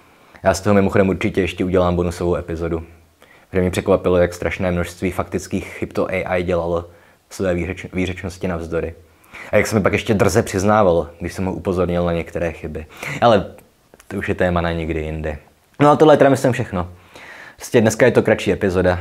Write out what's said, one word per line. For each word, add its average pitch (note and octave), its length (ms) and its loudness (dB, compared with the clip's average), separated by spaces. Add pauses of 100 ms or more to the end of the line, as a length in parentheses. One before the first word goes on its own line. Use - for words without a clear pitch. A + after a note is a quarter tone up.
(440)
Já F#2+ 100 4
z - 80 -4
toho G#2 120 2
mimochodem G2 360 4
určitě F#2+ 320 -2
ještě F#2 240 -2
udělám F2+ 300 2
bonusovou F2 400 -2
epizodu, E2 480 -6 (640)
protože F#2 120 0
mě F2+ 100 2
překvapilo, F#2 460 2
jak F2 160 2
strašné F2+ 380 -4
množství F2 400 -4
faktických F2+ 560 -6
chyb - 260 -10
to - 180 -2
A F#2 260 -4
I F2+ 60 -2
dělalo F2 420 -2 (440)
své F#2+ 240 -4
výřeč-, F2 400 -6
výřečnosti F#2 540 -6
navzdory. E2 480 -6 (560)
A G#2+ 60 2
jak G2 100 2
se G#2+ 80 -2
mi G#2 60 4
pak G#2 120 2
ještě G#2 200 -2
drze G2 300 2
přiznával, F#2+ 640 2 (100)
když F2 140 -8
jsem F#2+ 120 -4
ho F#2 80 -4
upozornil F2 520 -2
na E2+ 80 0
některé E2+ 380 -4
chyby. D#2 340 -12 (360)
Ale G#2+ 240 4 (640)
to - 100 -10
už G2 120 -6
je F#2+ 60 -2
téma F2 260 0
na E2+ 100 -2
někdy D#2+ 300 -4
jindy. D#2 360 -8 (420)
No C#3+ 100 6
a D3 60 6
tohle D#3 180 8
je C#3 40 8
teda, C3+ 120 6
myslím, C3 220 2
všechno. F#2 380 -4 (640)
Prostě - 260 2
dneska A2 240 4
je A#2+ 60 6
to A#2+ 120 4
kratší - 280 2
epizoda, F2+ 500 2